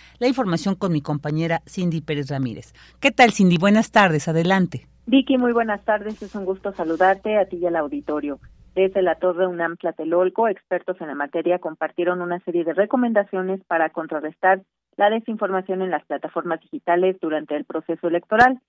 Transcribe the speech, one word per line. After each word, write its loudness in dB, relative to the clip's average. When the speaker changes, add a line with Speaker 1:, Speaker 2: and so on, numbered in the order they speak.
Speaker 1:
La 0
información 0
con -2
mi 0
compañera -2
Cindy -4
Pérez -4
Ramírez. -6
¿Qué 2
tal, 6
Cindy? 4
Buenas 2
tardes, 4
adelante. 0
Speaker 2:
Vicky, 2
muy 2
buenas -2
tardes. -2
Es -12
un -8
gusto -6
saludarte 0
a 4
ti -10
y -2
al 0
auditorio. -4
Desde 0
la 2
Torre 0
unam -4
Tlatelolco, 0
expertos -6
en -12
la -8
materia -2
compartieron -4
una -4
serie -4
de -4
recomendaciones 0
para 0
contrarrestar -2
la 4
desinformación -4
en -4
las -4
plataformas -6
digitales 0
durante -4
el -6
proceso -6
electoral. 2